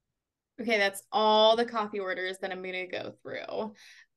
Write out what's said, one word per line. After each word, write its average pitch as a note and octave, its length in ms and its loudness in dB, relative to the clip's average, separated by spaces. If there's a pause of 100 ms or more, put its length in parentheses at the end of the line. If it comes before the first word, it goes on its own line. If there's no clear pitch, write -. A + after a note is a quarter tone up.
(600)
Okay, A3 160 0
that's G3 340 0
all A3 460 6
the A#3+ 80 2
coffee G#3+ 340 -6
orders F#3 380 -6
that F#3+ 140 -8
I'm F#3 120 -10
gonna F#3 240 -8
go - 240 -10 (100)
through. - 520 -8 (440)